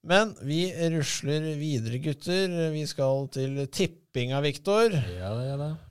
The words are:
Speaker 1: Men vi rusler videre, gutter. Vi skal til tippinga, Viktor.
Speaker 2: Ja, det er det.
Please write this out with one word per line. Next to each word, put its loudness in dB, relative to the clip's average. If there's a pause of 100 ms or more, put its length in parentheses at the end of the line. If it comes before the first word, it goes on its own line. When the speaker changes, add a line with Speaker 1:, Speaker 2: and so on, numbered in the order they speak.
Speaker 1:
Men 4
vi 0 (240)
rusler 0
videre, -2
gutter. -2 (120)
Vi -2
skal 0
til -2
tippinga, -2
Viktor. 4 (180)
Speaker 2:
Ja, -6
det -4
er -4
det. -4 (200)